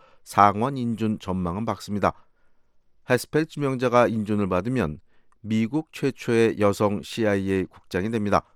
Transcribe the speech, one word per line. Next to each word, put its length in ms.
상원 540
인준 420
전망은 460
밝습니다. 480
헤스펠 360
지명자가 600
인준을 420
받으면 520
미국 520
최초의 680
여성 420
씨아이에이 640
국장이 440
됩니다. 360